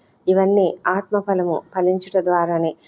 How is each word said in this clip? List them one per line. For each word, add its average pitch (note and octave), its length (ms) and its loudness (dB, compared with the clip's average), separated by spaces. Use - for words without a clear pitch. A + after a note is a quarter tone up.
ఇవన్నీ F#3+ 600 2
ఆత్మఫలము F#3+ 720 -2
ఫలించుట F#3 480 0
ద్వారానే E3+ 520 0